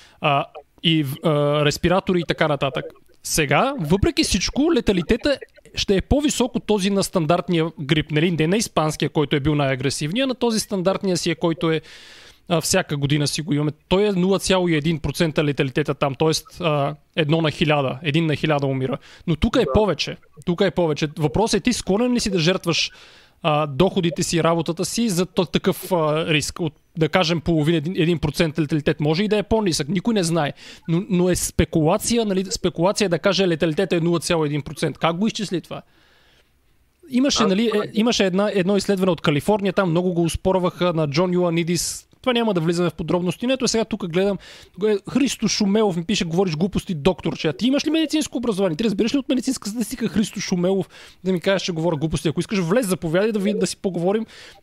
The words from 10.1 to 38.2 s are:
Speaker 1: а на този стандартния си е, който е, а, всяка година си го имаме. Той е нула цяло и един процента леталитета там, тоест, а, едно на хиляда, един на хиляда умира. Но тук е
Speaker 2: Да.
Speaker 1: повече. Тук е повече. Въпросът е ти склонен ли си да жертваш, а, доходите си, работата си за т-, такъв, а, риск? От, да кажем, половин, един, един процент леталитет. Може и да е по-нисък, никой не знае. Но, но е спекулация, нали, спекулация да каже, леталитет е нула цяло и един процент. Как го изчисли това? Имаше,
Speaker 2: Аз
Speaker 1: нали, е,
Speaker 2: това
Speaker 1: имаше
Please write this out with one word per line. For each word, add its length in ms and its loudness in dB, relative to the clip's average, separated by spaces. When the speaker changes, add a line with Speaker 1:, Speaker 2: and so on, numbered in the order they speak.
Speaker 1:
а 20 0
на 80 -2
този 260 0
стандартния 560 -2
си 140 -2
е, 40 -2
който 360 -2
е, 100 -2
а, 120 2
всяка 360 0
година 300 0
си 160 -4
го 100 -4
имаме. 180 0
Той 180 4
е 60 2
нула 260 2
цяло 300 2
и 80 2
един 220 0
процента 460 0
леталитета 500 0
там, 200 -2
тоест, 460 -2
а, 340 0
едно 240 2
на 100 2
хиляда, 520 0
един 240 0
на 100 2
хиляда 300 0
умира. 320 -2
Но 100 2
тук 200 0
е 80 4
Speaker 2:
Да. 80 -2
Speaker 1:
повече. 440 0
Тук 160 -2
е 100 4
повече. 380 0
Въпросът 420 0
е 20 -18
ти 100 0
склонен 400 0
ли 80 0
си 100 -2
да 80 0
жертваш, 520 0
а, 240 2
доходите 560 0
си, 200 0
работата 420 0
си 240 -2
за 180 0
т-, 180 0
такъв, 480 -2
а, 340 0
риск? 340 -2
От, 120 -2
да 120 2
кажем, 320 2
половин, 340 2
един, 220 -2
един 220 2
процент 400 -2
леталитет. 420 0
Може 220 2
и 60 0
да 100 2
е 40 0
по-нисък, 460 0
никой 260 0
не 80 2
знае. 300 0
Но, 220 0
но 200 2
е 60 2
спекулация, 880 0
нали, 200 0
спекулация 640 -2
да 100 0
каже, 300 2
леталитет 440 0
е 80 2
нула 200 2
цяло 240 0
и 40 -2
един 140 -2
процент. 360 -6
Как 180 0
го 100 0
изчисли 340 -4
това? 220 -14
Имаше, 320 2
Speaker 2:
Аз 60 4
Speaker 1:
нали, 180 2
е, 40 2
Speaker 2:
това 220 0
Speaker 1:
имаше 340 2